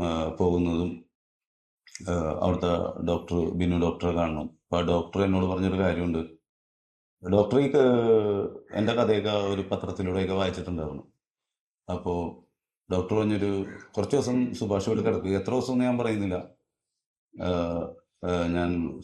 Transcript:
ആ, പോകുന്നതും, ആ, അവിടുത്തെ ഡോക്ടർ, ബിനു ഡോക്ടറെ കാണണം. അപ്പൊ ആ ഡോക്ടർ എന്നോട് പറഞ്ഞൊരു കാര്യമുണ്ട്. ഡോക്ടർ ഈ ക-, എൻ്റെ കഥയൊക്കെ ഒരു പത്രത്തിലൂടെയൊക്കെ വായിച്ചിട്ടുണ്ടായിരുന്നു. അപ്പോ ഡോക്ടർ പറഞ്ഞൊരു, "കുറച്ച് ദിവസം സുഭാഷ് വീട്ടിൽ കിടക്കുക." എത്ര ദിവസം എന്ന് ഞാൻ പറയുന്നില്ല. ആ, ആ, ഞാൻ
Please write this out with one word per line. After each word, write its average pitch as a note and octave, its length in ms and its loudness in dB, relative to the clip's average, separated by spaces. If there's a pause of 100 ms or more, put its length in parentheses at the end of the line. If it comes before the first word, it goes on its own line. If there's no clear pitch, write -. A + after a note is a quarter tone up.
ആ, D#2+ 260 0
പോകുന്നതും, F2 760 0 (1040)
ആ, D#2+ 320 -2
അവിടുത്തെ F2 640 0
ഡോക്ടർ, E2+ 480 0
ബിനു F2 260 2
ഡോക്ടറെ E2+ 320 0
കാണണം. E2 300 -2
അപ്പൊ - 360 -6
ആ F2 40 2
ഡോക്ടർ F2 400 0
എന്നോട് F#2 240 2
പറഞ്ഞൊരു F#2 320 0
കാര്യമുണ്ട്. E2+ 580 -2 (960)
ഡോക്ടർ G#2 280 6
ഈ C#3 120 2
ക-, A2+ 1000 4
എൻ്റെ A2 200 2
കഥയൊക്കെ G#2+ 360 2
ഒരു G2+ 420 0
പത്രത്തിലൂടെയൊക്കെ F#2+ 640 -2
വായിച്ചിട്ടുണ്ടായിരുന്നു. F2+ 680 -4 (880)
അപ്പോ F2 540 -6 (460)
ഡോക്ടർ F#2 260 0
പറഞ്ഞൊരു, G2+ 480 0 (320)
"കുറച്ച് G2+ 180 0
ദിവസം B2 380 0
സുഭാഷ് G2+ 360 -2
വീട്ടിൽ G#2+ 160 0
കിടക്കുക." F#2+ 240 0
എത്ര F#2+ 220 0
ദിവസം B2+ 220 0
എന്ന് B2 120 2
ഞാൻ B2 120 0
പറയുന്നില്ല. G#2 460 -2 (1000)
ആ, F2+ 60 -2 (760)
ആ, F2 240 0
ഞാൻ F2 560 -2